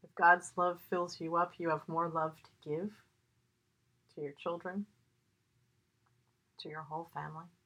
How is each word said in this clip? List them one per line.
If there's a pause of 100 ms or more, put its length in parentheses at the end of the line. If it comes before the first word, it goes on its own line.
If
God's
love (100)
fills
you
up,
you
have
more
love
to
give (1200)
to
your
children, (1700)
to
your
whole
family. (200)